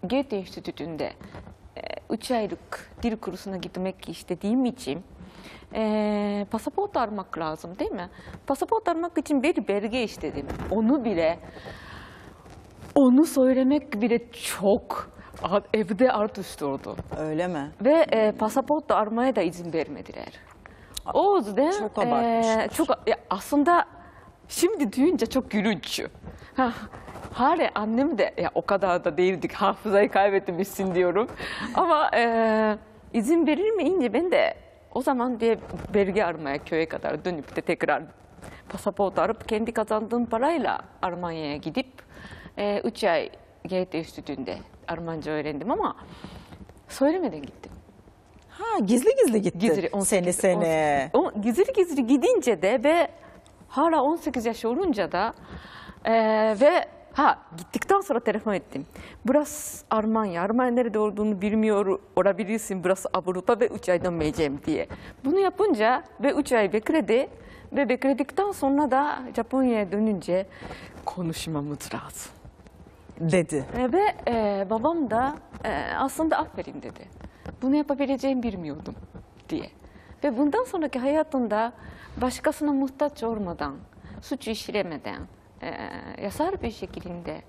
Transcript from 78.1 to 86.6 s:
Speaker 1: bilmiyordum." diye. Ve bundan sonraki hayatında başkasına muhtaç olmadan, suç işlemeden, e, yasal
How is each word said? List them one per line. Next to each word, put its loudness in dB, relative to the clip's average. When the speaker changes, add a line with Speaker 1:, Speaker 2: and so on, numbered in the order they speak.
Speaker 1:
bilmiyordum." -8
diye. -6
Ve 0
bundan 2
sonraki -4
hayatında 0
başkasına 0
muhtaç -2
olmadan, -4
suç -8
işlemeden, -6
e, -8
yasal -2